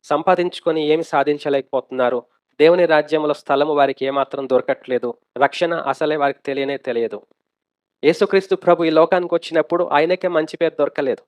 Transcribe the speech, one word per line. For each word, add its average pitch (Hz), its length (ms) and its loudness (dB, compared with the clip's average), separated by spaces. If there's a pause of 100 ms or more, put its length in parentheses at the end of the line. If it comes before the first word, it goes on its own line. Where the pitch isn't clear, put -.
సంపాదించుకొని 165 840 -2
ఏమి 156 160 2
సాధించలేకపోతున్నారు. 139 1200 -2 (360)
దేవుని 170 260 6
రాజ్యంలో 151 480 0
స్థలము 147 400 -2
వారికి 135 320 0
ఏమాత్రం 135 440 -4
దొరకట్లేదు. 123 640 -2 (240)
రక్షణ 139 360 0
అసలే 151 420 -2
వారికి 143 300 -2
తెలియనే 135 320 -4
తెలియదు. 117 440 -4 (840)
యేసుక్రీస్తు 190 520 2
ప్రభు 175 280 2
ఈ 160 60 2
లోకానికి 170 460 2
వచ్చినప్పుడు 165 480 -2
ఆయనకే 170 440 0
మంచి 160 300 -2
పేరు 160 220 0
దొరకలేదు. 139 480 -2